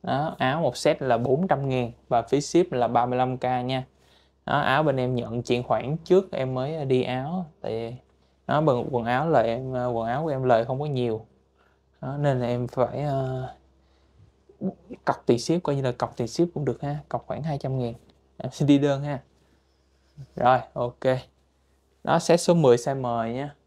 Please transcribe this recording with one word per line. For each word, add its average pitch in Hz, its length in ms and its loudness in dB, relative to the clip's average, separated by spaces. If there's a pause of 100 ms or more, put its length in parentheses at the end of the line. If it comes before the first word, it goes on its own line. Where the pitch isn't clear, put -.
Đó, 143 340 -2
áo 135 240 0
một 131 160 0
set 147 240 2
là 127 160 4
bốn 135 300 2
trăm 139 220 0
ngàn 123 220 -2 (160)
và 120 140 2
phí 139 200 0
ship 175 300 2
là 120 160 0
ba 120 180 2
mươi 127 140 -2
lăm 127 180 0
K - 60 -6
nha. 127 420 -2 (600)
Đó, 143 140 0
áo 139 240 2
bên 139 140 2
em 127 180 0
nhận 117 280 -4
chuyển 120 200 0
khoản 127 340 -2
trước 190 340 2
em 131 220 -4
mới 139 320 -4
đi 127 180 2
áo. 147 420 -4 (160)
Tại 117 400 -8 (460)
nó 139 140 4
bằng 131 300 2
quần 120 140 0
áo 131 240 0
lời 117 180 4
em, 131 240 -4
quần 123 360 -2
áo 131 160 -2
của 165 60 -4
em 131 140 -4
lời 117 220 4
không 131 140 -4
có 151 60 -4
nhiều. 123 400 -2 (760)
Đó, 139 160 -8
nên 143 220 2
là 120 80 -2
em 123 200 -2
phải, 123 360 -2
ờ, 131 460 -4 (1600)
cọc - 200 -2
tiền 123 140 4
ship, 170 240 -2
coi 143 120 0
như 139 60 -4
là 127 100 -2
cọc - 260 -4
tiền 120 100 -2
ship - 160 0 (100)
cũng 147 120 -4
được 120 160 -4
ha. 147 160 -6 (120)
Cọc - 180 -8
khoảng - 160 -8
hai 151 140 -4
trăm 131 220 -4
ngàn. 120 140 -4 (440)
Em 131 140 -8
xin 147 160 0
đi 143 100 8
đơn 139 260 0
ha. 143 160 -6 (1160)
Rồi, 123 240 4 (140)
ok. 120 320 -6 (1000)
Đó, 165 160 2
set 170 220 4
số 175 120 4
mười 139 240 8
size 139 180 -2
M 117 400 -4
nha. 143 200 -8 (120)